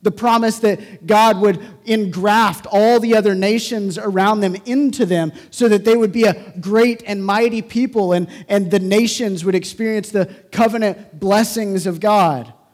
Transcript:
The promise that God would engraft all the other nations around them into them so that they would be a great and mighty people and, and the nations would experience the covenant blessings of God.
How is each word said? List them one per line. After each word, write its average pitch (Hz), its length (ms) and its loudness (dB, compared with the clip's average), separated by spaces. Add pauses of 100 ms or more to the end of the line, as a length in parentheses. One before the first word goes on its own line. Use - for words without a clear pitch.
The 214 100 0
promise 226 480 0
that - 480 -4
God 214 340 4
would 202 240 0 (220)
engraft 208 840 0
all 220 300 4
the 226 160 2
other 202 180 2
nations 202 600 -2
around 208 440 0
them 190 140 0 (120)
into 247 400 0
them 165 260 0 (180)
so - 160 0
that 208 200 2
they 226 100 4
would 220 160 0
be 233 120 2
a - 360 -2
great 226 460 0
and 202 180 -6
mighty 220 380 0
people 220 500 -2
and, 175 160 0 (180)
and 202 240 0
the 196 100 2
nations 196 680 -2
would 190 80 0
experience 214 560 -4
the 196 160 0 (260)
covenant 214 680 -2
blessings 202 680 -2
of 170 140 -6
God. 165 520 0 (220)